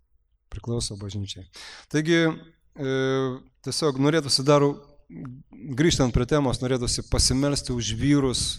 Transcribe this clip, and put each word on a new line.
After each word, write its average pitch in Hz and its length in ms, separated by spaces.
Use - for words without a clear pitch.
priklauso 110 480
bažnyčiai. 98 480
Taigi, 165 400
e, - 680
tiesiog 135 400
norėtųsi 143 400
dar, 143 240
grįžtant 135 1040
prie 123 160
temos, 139 320
norėtųsi 123 480
pasimelsti 135 640
už 110 240
vyrus. 135 460